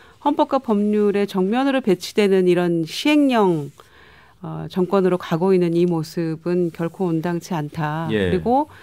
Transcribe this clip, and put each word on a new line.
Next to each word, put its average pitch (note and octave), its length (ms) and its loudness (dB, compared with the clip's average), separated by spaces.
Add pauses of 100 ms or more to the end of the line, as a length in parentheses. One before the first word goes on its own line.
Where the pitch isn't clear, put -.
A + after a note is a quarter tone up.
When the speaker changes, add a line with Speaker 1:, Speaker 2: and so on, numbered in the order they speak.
(240)
Speaker 1:
헌법과 C#4+ 360 0
법률에 G#3 680 0
정면으로 B3 540 0
배치되는 F#3+ 680 2
이런 F3 380 2
시행령, G#3+ 840 2 (720)
어, D#3+ 300 -10
정권으로 F#3 480 0
가고 F3+ 340 0
있는 F3 220 2
이 F3 100 4
모습은 E3 880 -2
결코 E3 320 -4
온당치 E3+ 480 -4
않다. D#3 580 -4
Speaker 2:
예. G2+ 200 0
Speaker 1:
그리고, B3 380 0 (140)